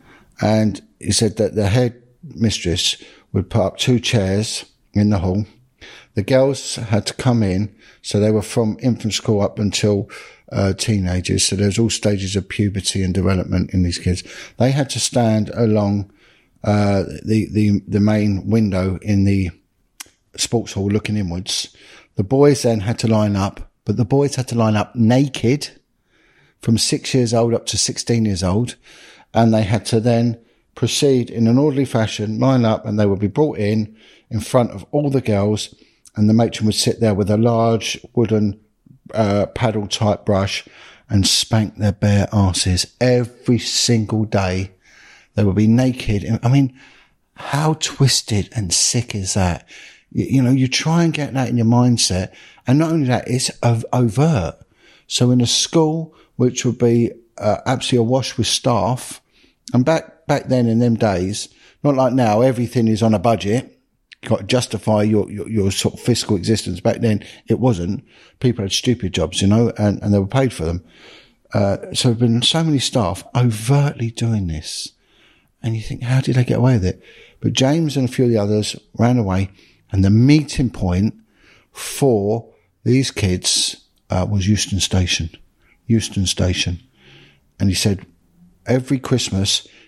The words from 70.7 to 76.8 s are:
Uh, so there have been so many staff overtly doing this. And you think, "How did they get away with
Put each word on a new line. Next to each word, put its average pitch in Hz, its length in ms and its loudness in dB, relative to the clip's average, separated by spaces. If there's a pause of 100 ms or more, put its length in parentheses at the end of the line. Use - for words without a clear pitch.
Uh, 101 240 0 (160)
so - 160 0
there 117 40 2
have 110 60 -4
been 120 220 2
so 160 220 0
many 151 160 0
staff 95 440 -2 (100)
overtly 120 800 0
doing 110 360 -2
this. - 440 -8 (720)
And 113 120 -4
you 113 60 -6
think, 110 220 -10
"How 127 180 0
did 135 140 -2
they 123 80 2
get - 160 0
away 127 140 4
with 95 120 2